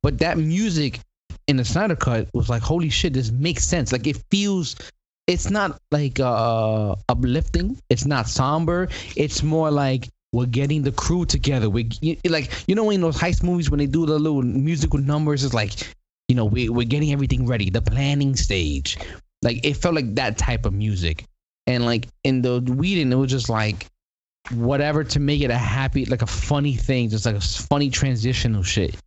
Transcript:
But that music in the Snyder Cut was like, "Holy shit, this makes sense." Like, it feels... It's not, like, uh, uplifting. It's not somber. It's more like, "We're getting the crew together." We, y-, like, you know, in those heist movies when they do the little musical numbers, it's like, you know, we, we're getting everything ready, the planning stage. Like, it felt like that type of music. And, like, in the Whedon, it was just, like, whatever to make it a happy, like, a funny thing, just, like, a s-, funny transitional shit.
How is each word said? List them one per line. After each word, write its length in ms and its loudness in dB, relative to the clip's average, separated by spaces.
But 180 0
that 180 0
music 600 0
in 100 2
the 80 0
Snyder 300 0
Cut 380 0
was 160 0
like, 140 0
"Holy 260 0
shit, 240 0
this 180 0
makes 340 0
sense." 260 0
Like, 160 0
it 100 0
feels... 440 0
It's 240 0
not, 280 0
like, 280 0
uh, 760 2
uplifting. 680 0
It's 160 2
not 220 0
somber. 640 0
It's 280 -2
more 260 2
like, 400 0
"We're 140 0
getting 340 0
the 100 0
crew 340 0
together." 440 0
We, 200 0
y-, 240 -2
like, 260 0
you 60 2
know, 160 2
in 120 2
those 160 0
heist 260 0
movies 260 0
when 80 2
they 100 2
do 200 0
the 100 2
little 240 2
musical 580 0
numbers, 440 0
it's 100 -2
like, 200 -2
you 80 4
know, 100 2
we, 240 0
we're 160 2
getting 260 0
everything 340 0
ready, 240 0
the 120 0
planning 540 2
stage. 600 -2
Like, 220 0
it 120 2
felt 200 0
like 200 -2
that 220 0
type 280 0
of 80 0
music. 520 -2
And, 180 2
like, 220 0
in 180 2
the 200 2
Whedon, 500 0
it 40 4
was 140 2
just, 200 -2
like, 380 0
whatever 520 0
to 160 -2
make 220 2
it 100 0
a 60 2
happy, 480 0
like, 160 0
a 60 0
funny 480 0
thing, 340 0
just, 160 -2
like, 100 0
a 20 -2
s-, 300 -4
funny 220 2
transitional 720 0
shit. 320 0